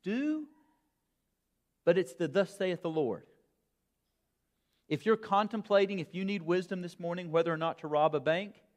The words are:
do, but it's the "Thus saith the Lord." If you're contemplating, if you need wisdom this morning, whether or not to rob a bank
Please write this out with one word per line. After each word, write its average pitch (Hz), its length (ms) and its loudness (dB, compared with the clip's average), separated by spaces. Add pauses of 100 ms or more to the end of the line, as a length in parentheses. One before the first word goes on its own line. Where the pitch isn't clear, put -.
do, 294 460 -2 (1400)
but 170 120 6
it's 180 160 -2
the 170 140 -4
"Thus 180 280 0
saith 185 260 -4
the 170 80 -4
Lord." 139 360 -2 (1600)
If - 160 -4
you're 214 120 4
contemplating, 202 840 2
if 156 140 -8
you 185 120 -4
need 202 160 -4
wisdom 180 400 -2
this 175 180 -14
morning, 175 320 -8
whether 165 200 2
or 160 60 -2
not 160 220 -4
to 160 80 -10
rob 151 260 2
a 147 60 0
bank 170 420 -2 (160)